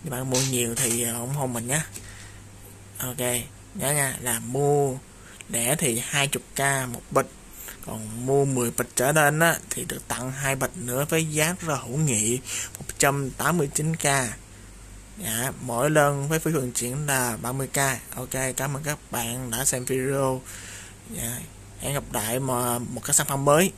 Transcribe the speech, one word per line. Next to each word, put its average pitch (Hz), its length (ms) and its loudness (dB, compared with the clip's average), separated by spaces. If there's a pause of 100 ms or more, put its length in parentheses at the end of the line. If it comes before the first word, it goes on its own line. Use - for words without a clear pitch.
Nếu 147 80 -6
bạn 131 180 -4
mua 131 100 4 (100)
nhiều 120 240 2
thì, 117 280 0
ờ, 117 160 -2
ủng 127 160 -4
hộ 143 120 0
mình 120 200 -4
nhé. 147 140 0 (1160)
Ok, 123 200 -6 (560)
nhớ 139 180 0
nha, 139 280 2
là 117 200 -2
mua 139 540 4 (540)
lẻ 123 300 0
thì 120 280 2
hai 139 280 2
mươi 127 80 -2 (120)
K 139 380 2
một - 180 -8
bịch. 135 160 4 (600)
Còn 113 400 -6
mua 139 180 6
mười 127 260 2
bịch 117 260 -2
trở 131 160 4
lên 151 280 6
á, 165 160 6 (140)
thì - 140 -4
được - 240 -8
tặng 123 240 -4
hai 135 240 0
bịch 131 200 -2
nữa 127 320 -2
với 160 160 2
giá 151 220 2
rất 175 220 -2
là 143 80 2
hữu 120 200 -6
nghị, 123 420 2 (400)
một - 80 -10 (120)
trăm 139 320 4
tám 160 280 2
mươi 143 160 2
chín 160 220 0
K. - 80 -4 (1120)
Dạ, 127 420 -4
mỗi 127 300 2
lần 143 380 4
với 160 100 2
phí 156 140 0
vận 127 200 0
chuyển 127 340 -4
là 127 360 2
ba 123 100 -2
mươi 135 160 -4
K. - 100 -2 (380)
Ok, 131 400 -4
cảm 135 200 -2
ơn 143 60 -6
các 147 160 -4 (120)
bạn 120 400 -4
đã 123 140 -2
xem 127 200 2
video. 131 560 2 (680)
Dạ, 117 280 -6 (420)
hẹn 139 140 -2
gặp 131 180 -2
lại 117 280 0
mà 123 380 0
một 120 260 -6
cái 143 100 0
sản 147 120 6
phẩm 139 180 0
mới. 156 340 8